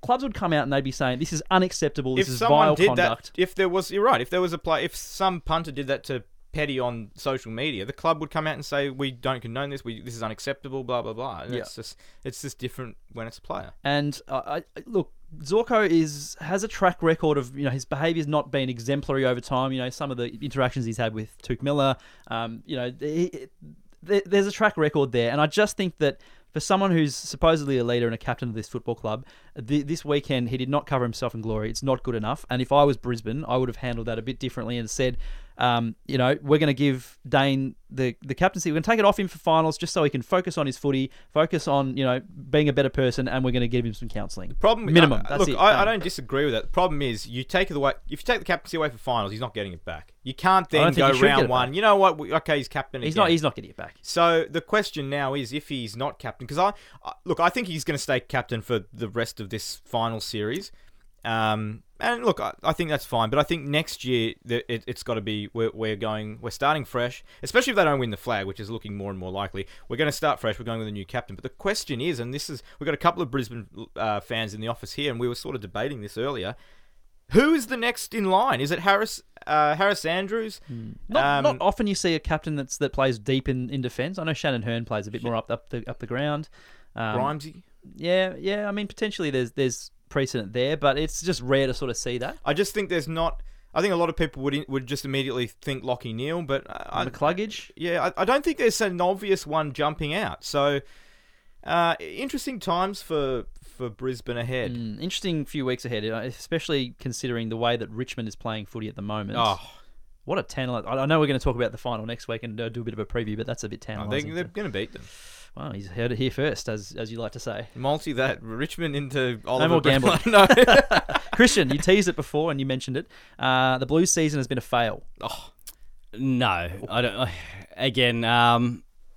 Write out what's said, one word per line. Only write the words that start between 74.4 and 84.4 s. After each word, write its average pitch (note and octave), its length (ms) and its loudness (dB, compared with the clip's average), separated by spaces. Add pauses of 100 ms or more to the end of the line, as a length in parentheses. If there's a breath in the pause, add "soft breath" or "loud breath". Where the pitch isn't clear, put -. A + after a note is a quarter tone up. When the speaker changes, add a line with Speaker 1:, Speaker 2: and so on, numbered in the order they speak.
Speaker 2:
in G#2+ 80 -12
the A2 80 -4
office A2+ 260 -8
here, C#3+ 160 -2
and A#2 80 -6
we B2 100 0
were A#2+ 60 -2
sort - 200 -8
of A2 80 -6
debating A2 400 -6
this G#2 160 -12
earlier. B2 380 -4 (720 soft breath)
Who C#4 240 8
is A#3 140 0
the B3 100 -2
next A#3+ 340 -4
in G#3 140 0
line? F#3+ 340 4
Is C#3+ 100 -2
it F3 100 0
Harris, G3+ 420 2 (240)
uh, D3+ 300 4
Harris G3 280 2
Andrews? G3 640 -4
Speaker 1:
Hmm. A2+ 220 -10 (180)
Not, C3+ 160 2
Speaker 2:
Um, C#3+ 200 4
Speaker 1:
not D4+ 120 4 (100)
often G#3 200 2
you G3 80 0
see F3 200 2
a D3+ 60 0
captain D#3 360 -2
that's, C3+ 220 -6
that C#3 140 -2
plays C3+ 260 2
deep C3+ 300 -2
in, B2+ 220 -2
in C3+ 100 -4
defence. C#3+ 380 -4
I D#3+ 60 -6
know D#3+ 100 -2
Shannon C3 280 -2